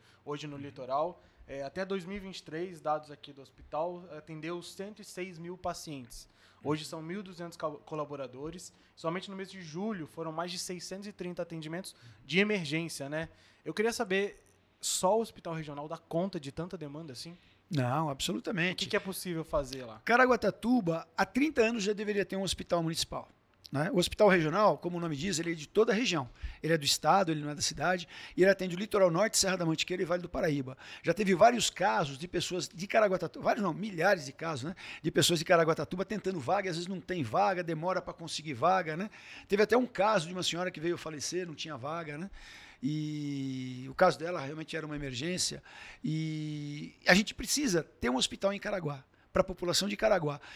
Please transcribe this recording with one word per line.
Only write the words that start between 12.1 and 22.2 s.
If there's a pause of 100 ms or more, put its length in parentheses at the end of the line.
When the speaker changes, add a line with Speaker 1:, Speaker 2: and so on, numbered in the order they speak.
Speaker 1:
de
emergência,
né? (340)
Eu
queria
saber, (360)
só
o
Hospital
Regional
dá
conta
de
tanta
demanda
assim? (340)
Speaker 2:
Não,
absolutamente.
Speaker 1:
O
que
que
é
possível
fazer
lá?
Speaker 2:
Caraguatatuba, (100)
há
trinta
anos
já
deveria